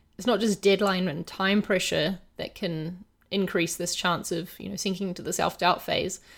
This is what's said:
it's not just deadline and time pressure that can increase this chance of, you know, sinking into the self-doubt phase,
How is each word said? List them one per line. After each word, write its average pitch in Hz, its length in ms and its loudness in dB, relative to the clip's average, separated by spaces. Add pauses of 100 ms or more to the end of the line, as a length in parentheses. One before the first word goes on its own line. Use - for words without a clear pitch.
(160)
it's - 100 -8
not 208 140 4
just 214 220 2
deadline 196 440 4
and 165 200 -4
time 196 340 2
pressure 180 600 0 (180)
that - 160 -10
can 170 500 -6 (260)
increase 180 460 0
this 175 180 -4
chance - 380 -2
of, 165 160 -4 (100)
you 190 120 -10
know, 202 60 -8
sinking 190 320 -2
into 180 120 -8
the 160 140 -6
self-doubt - 480 2
phase, - 360 -2 (200)